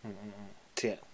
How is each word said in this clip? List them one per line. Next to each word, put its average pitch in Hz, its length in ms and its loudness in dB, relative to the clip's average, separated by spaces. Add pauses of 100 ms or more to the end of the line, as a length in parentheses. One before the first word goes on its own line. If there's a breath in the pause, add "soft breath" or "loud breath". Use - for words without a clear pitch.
Mm, 107 60 -2
mm, 101 160 -6
mm. 101 220 -6 (260)
Sì. 107 220 6 (160)